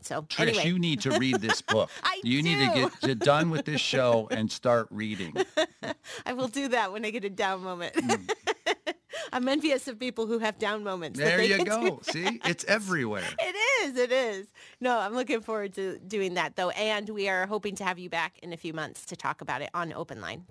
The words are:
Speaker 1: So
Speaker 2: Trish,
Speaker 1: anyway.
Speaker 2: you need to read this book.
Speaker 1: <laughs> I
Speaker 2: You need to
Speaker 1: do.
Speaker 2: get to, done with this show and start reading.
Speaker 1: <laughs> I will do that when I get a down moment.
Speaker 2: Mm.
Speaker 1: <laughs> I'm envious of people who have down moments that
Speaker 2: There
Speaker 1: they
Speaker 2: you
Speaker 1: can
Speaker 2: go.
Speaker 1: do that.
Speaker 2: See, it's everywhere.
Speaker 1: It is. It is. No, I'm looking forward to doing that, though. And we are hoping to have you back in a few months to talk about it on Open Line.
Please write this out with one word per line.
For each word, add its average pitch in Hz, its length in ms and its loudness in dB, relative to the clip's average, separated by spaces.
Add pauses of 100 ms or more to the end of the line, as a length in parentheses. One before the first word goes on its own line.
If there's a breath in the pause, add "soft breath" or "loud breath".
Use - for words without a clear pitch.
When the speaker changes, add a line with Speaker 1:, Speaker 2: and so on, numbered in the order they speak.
Speaker 1:
So 147 200 -4
Speaker 2:
Trish, - 260 -4
Speaker 1:
anyway. 160 180 4
Speaker 2:
you 180 120 2
need 170 240 2
to 269 160 2
read 131 180 4
this 196 260 0
book. - 340 4
Speaker 1:
<laughs> - 80 -8
I 370 180 -2
Speaker 2:
You 143 200 2
need - 160 4
to - 160 4
Speaker 1:
do. - 60 4 (100)
Speaker 2:
get - 100 -14
to, 135 140 2
done 143 340 6
with 165 160 0
this 151 160 0
show 120 500 4
and 110 220 0
start 120 380 4
reading. 104 440 -4 (220)
Speaker 1:
<laughs> - 720 -4
I 254 80 -4
will 254 140 -2
do 277 200 -4
that 220 240 2
when 220 140 -6
I 214 60 -2
get 214 120 -6
a 202 60 -4
down 190 320 -2
moment. 180 320 -6
Speaker 2:
Mm. 320 400 0
Speaker 1:
<laughs> - 960 -6
I'm 254 160 0
envious 285 400 0
of 226 100 -10
people 233 280 -4
who 233 140 0
have 214 180 -2
down 214 260 -2
moments 175 340 -6
that 143 60 0
Speaker 2:
There 170 140 4
Speaker 1:
they - 100 4
Speaker 2:
you - 80 4
Speaker 1:
can 359 80 2
Speaker 2:
go. - 180 0
Speaker 1:
do 370 80 2 (120)
that. - 100 -4
Speaker 2:
See, 190 320 -2
it's 170 200 -2
everywhere. 160 600 0 (160)
Speaker 1:
It 427 480 2
is. 254 80 -4
It 247 160 2
is. 220 360 0 (320 loud breath)
No, 247 180 2
I'm 208 160 -2
looking 240 260 0
forward 208 340 -4
to 190 260 -4
doing 190 340 -4
that, 180 220 0
though. 180 140 0
And 208 400 -2
we 202 180 -2
are 185 180 2
hoping 202 300 -4
to 202 80 -6
have 180 140 -2
you 180 120 -12
back 165 320 -4
in 175 100 -12
a 165 40 -8
few 160 180 -8
months 160 320 -8
to 170 100 -10
talk - 240 -6
about 143 220 -6
it - 100 -8
on 170 220 -4
Open 127 260 -10
Line. 101 300 -10